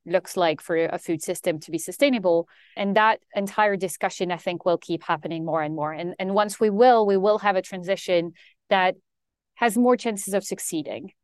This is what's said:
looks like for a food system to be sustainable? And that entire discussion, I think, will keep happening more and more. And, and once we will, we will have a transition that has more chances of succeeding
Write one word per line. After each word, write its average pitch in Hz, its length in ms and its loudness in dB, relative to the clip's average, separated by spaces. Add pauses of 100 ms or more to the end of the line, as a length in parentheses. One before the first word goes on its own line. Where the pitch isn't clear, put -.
looks 180 300 -2
like 165 260 0
for 165 240 0
a 175 120 -4
food 165 240 -4
system 170 380 -4
to 156 120 -16
be 165 60 -4
sustainable? 180 680 2 (280)
And 196 200 -2
that 220 240 4 (160)
entire 202 420 0
discussion, 180 540 -4
I 170 60 -4
think, 180 280 -6
will 170 120 2
keep - 260 -6
happening 165 420 -4
more 160 160 -2
and 156 140 -4
more. 151 180 -4
And, 175 240 -8
and 190 160 -4
once 208 260 0
we 214 100 2
will, 226 360 6
we 202 120 2
will 208 220 2
have 202 160 2
a 185 60 0
transition 180 720 -2 (360)
that 185 260 2 (600)
has 226 220 0
more 247 180 4
chances 208 380 -6
of 196 100 0
succeeding 160 680 -8 (120)